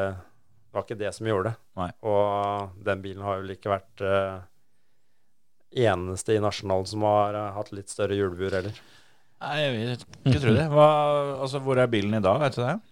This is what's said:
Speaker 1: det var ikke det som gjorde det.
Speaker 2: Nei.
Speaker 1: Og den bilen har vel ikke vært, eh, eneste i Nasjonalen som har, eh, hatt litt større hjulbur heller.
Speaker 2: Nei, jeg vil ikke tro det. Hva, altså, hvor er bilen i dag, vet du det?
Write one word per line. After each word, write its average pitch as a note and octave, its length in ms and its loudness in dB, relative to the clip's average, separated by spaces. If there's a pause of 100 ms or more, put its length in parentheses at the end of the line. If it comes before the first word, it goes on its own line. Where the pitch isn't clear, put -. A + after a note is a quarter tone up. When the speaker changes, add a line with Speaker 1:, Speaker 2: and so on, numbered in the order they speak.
(140)
Speaker 1:
det - 600 -20
var G2 120 -4
ikke A2+ 140 -10
det G2 160 -4
som A2 120 -4
gjorde G#2 240 0
det. - 80 -12 (180)
Speaker 2:
Nei. F2+ 100 -4 (180)
Speaker 1:
Og G2+ 680 0 (120)
den F#2+ 160 -2
bilen G2 220 -10
har G2 160 -2
vel F#2+ 160 -10
ikke G#2 160 -2
vært, - 320 -6
eh, F#2+ 380 0 (1400)
eneste F#2 500 0
i G#2 60 2
Nasjonalen F#2+ 440 -2
som G#2+ 160 -6
har, G#2 320 2
eh, G#2 200 -6
hatt G#2+ 180 -10
litt G2 160 -14
større G2+ 260 -2
hjulbur F#2+ 380 -2
heller. F#2+ 220 -4 (680)
Speaker 2:
Nei, C#3+ 200 -6
jeg C#3+ 120 0
vil A#2+ 240 -4 (360)
ikke C#3+ 80 4
tro A2+ 140 4
det. D#3 160 2
Hva, D3+ 180 8 (520)
altså, C3+ 200 -4
hvor C3 180 2
er B2+ 100 6
bilen G#2 260 0
i A2 60 0
dag, G2 200 4
vet C#3 140 0
du A#2+ 80 -4
det? D#3 180 -2 (120)